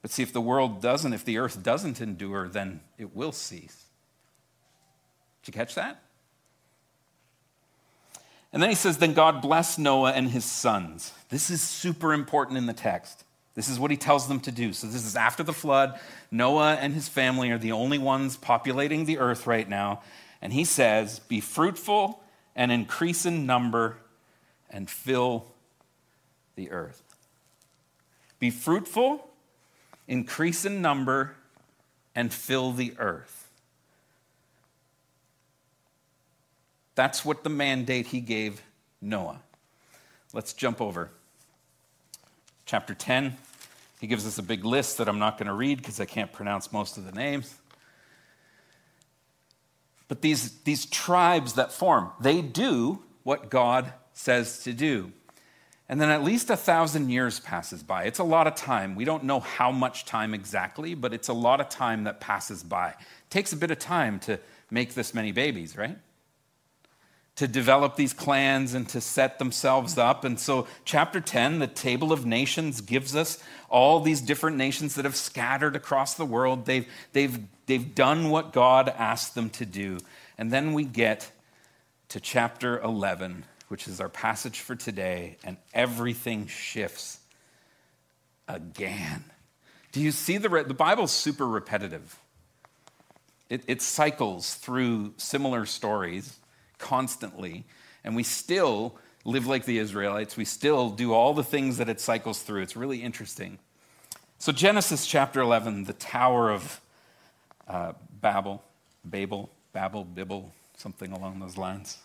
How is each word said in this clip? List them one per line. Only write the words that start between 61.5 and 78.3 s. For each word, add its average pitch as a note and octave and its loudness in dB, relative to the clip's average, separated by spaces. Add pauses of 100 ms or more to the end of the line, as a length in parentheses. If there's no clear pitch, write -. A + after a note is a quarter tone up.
of C#3 -2
time A2+ -2
that G#2+ -6
passes G2+ -4
by. F2 -4
It - -16 (320)
takes G3 -2
a E3 -6
bit E3 -2
of D#3 -2
time B2+ -2
to G#2 -4 (320)
make A#2+ -2
this A#2+ -6
many G#2+ -2
babies, G2+ -2
right? C3+ -6 (1400)
To C#3 0
develop C3 6
these C#3 2
clans C3+ 2
and B2 -4
to B2 -4
set C3+ 2
themselves C3 2
up. B2 4
And B2 -2
so - 0 (180)
chapter E3 2
ten, D3+ 0
the D#3 0
Table C3+ 0
of C#3 0
Nations, B2+ 0
gives C3 -2
us D#3 -2 (280)
all C#3 8
these D3+ 2
different D3 0
nations C3+ -2
that C#3 -2
have C3+ -2
scattered C#3 0
across C3+ 0
the D#3+ -4
world. B2+ 0
They've, B2+ 0 (260)
they've, C#3 2 (260)
they've C3 0
done D3+ 4
what D#3 0